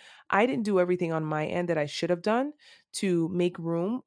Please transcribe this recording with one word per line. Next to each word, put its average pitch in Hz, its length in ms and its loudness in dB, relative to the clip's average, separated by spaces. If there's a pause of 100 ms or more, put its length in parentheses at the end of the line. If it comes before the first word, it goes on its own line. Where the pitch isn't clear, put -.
(280)
I 202 180 4
didn't 254 180 -2
do 196 160 2
everything 180 320 0
on 160 120 -2
my 156 220 -2
end 175 220 -2
that 165 100 0
I 147 80 0
should 165 240 -4
have 175 120 0
done 254 300 0 (420)
to 170 340 2
make 180 300 0
room 170 480 -2